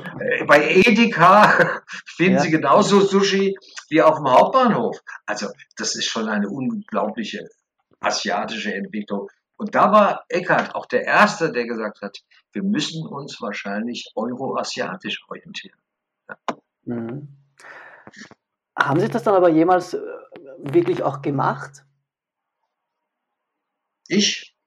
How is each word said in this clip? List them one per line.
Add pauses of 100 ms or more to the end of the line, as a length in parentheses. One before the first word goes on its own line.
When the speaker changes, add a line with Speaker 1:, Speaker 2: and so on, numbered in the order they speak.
(200)
Speaker 1:
äh,
bei
Edeka (100)
<laughs>
finden
Speaker 2:
Ja.
Speaker 1:
Sie
genauso
Sushi (340)
wie
auf
dem
Hauptbahnhof. (300)
Also, (280)
das
ist
schon
eine
unglaubliche (520)
asiatische
Entwicklung. (280)
Und
da
war
Eckhart
auch
der
Erste,
der
gesagt
hat, (340)
„Wir
müssen
uns
wahrscheinlich
euroasiatisch
orientieren.“ (520)
Ja. (480)
Speaker 2:
Mhm. (1500)
Haben
Sie
das
dann
aber
jemals,
äh, (580)
wirklich
auch
gemacht? (2250)
Speaker 1:
Ich? (120)